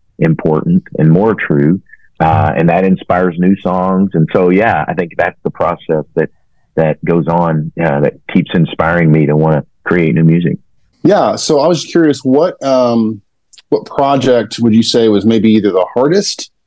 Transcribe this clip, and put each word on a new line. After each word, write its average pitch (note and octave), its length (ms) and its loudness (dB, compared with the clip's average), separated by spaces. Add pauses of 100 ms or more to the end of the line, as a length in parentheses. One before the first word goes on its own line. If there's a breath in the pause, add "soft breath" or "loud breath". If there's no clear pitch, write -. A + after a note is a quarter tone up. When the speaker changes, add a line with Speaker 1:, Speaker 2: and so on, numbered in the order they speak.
(180)
Speaker 1:
important E2 680 0 (140)
and D#2 120 4
more G2+ 240 2
true. D2+ 480 0 (380 soft breath)
Uh, D#2+ 360 0
and E2 120 2
that F2+ 160 2
inspires F#2 540 0
new F#2+ 180 2
songs. F#2+ 560 -2
And D#2+ 200 0
so, F2+ 180 2
yeah, F#2 360 2
I - 80 -6
think E2+ 220 -6
that's E2+ 260 -4
the D#2+ 80 -4
process D#2+ 540 -4 (100)
that, D#2+ 140 -2 (460)
that D#2+ 300 -2
goes E2 240 0
on, E2 440 -2 (100)
uh, D2 180 0
that D2 140 -2 (180)
keeps - 220 0
inspiring E2 560 0
me D2+ 160 2
to D2 100 0
wanna D#2 280 0 (200)
create E2+ 300 0
new E2 100 0
music. F2 340 0 (440)
Speaker 2:
Yeah. A#2+ 340 2
So C#3+ 240 0
I D3 60 2
was E3+ 180 -2
curious, D#3 380 0
what, D3 400 0
um, A#2 600 0 (480)
what - 160 -4
project C3 720 0
would A2+ 160 2
you A2+ 80 4
say A2+ 260 0
was G2+ 160 2
maybe A2 280 2
either G2+ 180 2
the F2+ 240 0
hardest D#3 560 -2 (160)